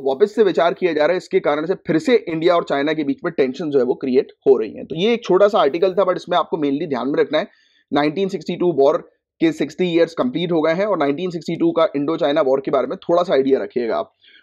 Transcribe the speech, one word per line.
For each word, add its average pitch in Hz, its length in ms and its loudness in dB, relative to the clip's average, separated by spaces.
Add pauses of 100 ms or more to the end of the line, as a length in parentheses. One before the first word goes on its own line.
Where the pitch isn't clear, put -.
वापस 208 300 0
से 233 80 2
विचार 170 300 2
किया 170 200 -2
जा 151 120 2
रहा 160 60 2
है, 185 60 -2
इसके 185 220 -2
कारण 156 260 0
से 185 80 -2 (140)
फिर 160 100 0
से 233 180 2 (140)
इंडिया 165 260 2
और 170 80 2
चाइना 147 300 -2
के 156 100 -4
बीच 139 220 -4
में 175 120 -4
टेंशन 143 320 -2
जो 139 100 2
है 120 60 2
वो 120 80 0
क्रिएट 131 380 -2 (160)
हो 131 100 6
रही 107 160 -6
है। 127 120 -14
तो - 100 -12
ये 202 180 0
एक 226 100 -4
छोटा 190 240 4
सा 208 120 2
आर्टिकल 180 340 2
था, 190 120 0
but 180 100 0
इसमें 175 220 -4
आपको 165 200 -2
mainly 147 320 0
ध्यान 123 180 -4
में 156 120 0
रखना 147 180 0
है 170 100 -2 (460)
नाइनटीन 156 360 0
सिक्सटी 185 260 -6
टू 175 180 0
वॉर 139 240 4 (440)
के 160 100 2
सिक्सटी 156 340 -4
ईयर्स 165 280 2
कंप्लीट 151 380 -2
हो 165 100 0
गए 160 120 0
हैं 190 120 -2
और 202 120 -2
नाइनटीन 147 320 -4
सिक्सटी 170 260 -6
टू 165 160 0
का 165 240 2
इंडो 147 220 -2
चाइना 156 240 0
वॉर 135 180 2
के 127 120 -6
बारे 127 160 0
में - 100 -8
थोड़ा 170 260 0
सा 175 100 -2
आइडिया 135 260 2
रखिएगा 117 380 -4
आप। - 140 -6 (320)